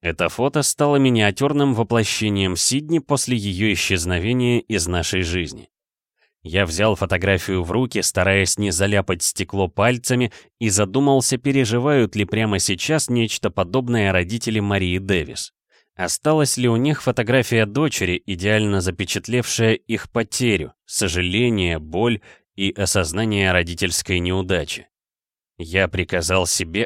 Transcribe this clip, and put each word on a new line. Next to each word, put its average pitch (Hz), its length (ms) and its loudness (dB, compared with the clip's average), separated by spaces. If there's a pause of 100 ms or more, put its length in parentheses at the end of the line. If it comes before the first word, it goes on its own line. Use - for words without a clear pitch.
Это 85 260 -2
фото 135 340 -2
стало 147 340 2
миниатюрным 135 760 2
воплощением 104 840 0
Сидни 151 420 0
после 131 400 0
её 101 340 0
исчезновения 98 840 0
из 92 280 -2
нашей 87 360 -2
жизни. 85 480 -6 (720)
Я 90 240 0
взял 95 280 2
фотографию 92 680 0
в 85 80 -4
руки, 110 320 -2
стараясь 95 560 2
не 104 120 0
заляпать 95 520 0
стекло 98 440 -2
пальцами, 123 640 0 (280)
и 113 100 0
задумался, 123 720 2
переживают 127 760 2
ли 104 100 0
прямо 107 320 0
сейчас 147 500 -2
нечто 117 400 -2
подобное 104 640 0
родители 107 480 0
Марии 98 380 0
Дэвис. 90 560 -4 (420)
Осталась 147 600 0
ли 123 120 0
у 113 80 2
них 143 260 0
фотография 120 640 2
дочери, 101 600 -2
идеально 101 540 0
запечатлевшая 107 960 0
их - 360 -6
потерю, 107 640 0 (120)
сожаление, 90 920 0
боль 92 420 -2 (360)
и 98 160 -2
осознание 98 800 0
родительской 90 680 -2
неудачи? 90 680 -2 (680)
Я 87 300 0
приказал 90 600 0
себе 90 400 -2